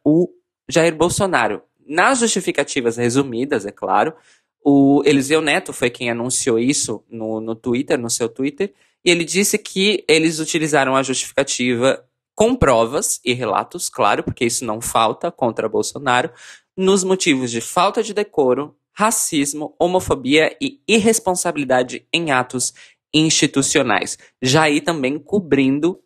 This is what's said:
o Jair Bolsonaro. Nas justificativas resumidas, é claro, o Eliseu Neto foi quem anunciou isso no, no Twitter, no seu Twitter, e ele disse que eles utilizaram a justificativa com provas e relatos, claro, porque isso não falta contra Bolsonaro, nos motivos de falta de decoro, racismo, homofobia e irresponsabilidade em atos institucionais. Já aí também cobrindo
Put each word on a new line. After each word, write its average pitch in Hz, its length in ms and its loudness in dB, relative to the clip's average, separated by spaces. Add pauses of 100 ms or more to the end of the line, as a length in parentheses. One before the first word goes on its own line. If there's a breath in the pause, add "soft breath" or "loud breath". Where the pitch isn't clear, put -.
o 165 280 4 (360)
Jair 160 300 2
Bolsonaro. 151 640 0 (260)
Nas 208 340 2
justificativas 147 760 -2
resumidas, 120 680 -2
é 101 40 -10
claro, 101 440 0 (500 soft breath)
o 139 400 6
Eliseu 147 380 2
Neto 151 320 -2
foi 127 160 -2
quem 123 200 -6
anunciou 117 480 -2
isso 123 520 -2
no, 110 320 -6
no 113 120 -8
Twitter, 127 440 -2
no 117 100 -6
seu 117 180 -4
Twitter, 135 460 -6 (320)
e 175 60 4
ele 170 140 2
disse 190 340 0
que 196 500 -2
eles 160 300 2
utilizaram 151 580 0
a 135 60 2
justificativa 127 1000 -2 (320)
com 247 220 2
provas 135 640 0
e 165 120 0
relatos, 110 560 -4
claro, 120 320 0
porque - 240 -4
isso 117 180 -4
não 113 160 -6
falta 117 500 -2
contra 110 380 -4
Bolsonaro, 123 640 -2 (440 loud breath)
nos 190 300 2
motivos 156 460 0
de 117 100 -4
falta 196 420 0
de 214 120 -10
decoro, 143 600 -2 (180)
racismo, 151 840 -2
homofobia 156 800 2
e 135 280 -6
irresponsabilidade 170 1200 0
em 160 200 0
atos 127 420 -2 (400 soft breath)
institucionais. 151 1040 2 (240 soft breath)
Já 131 200 4
aí 147 180 2
também 147 380 -2
cobrindo 147 880 0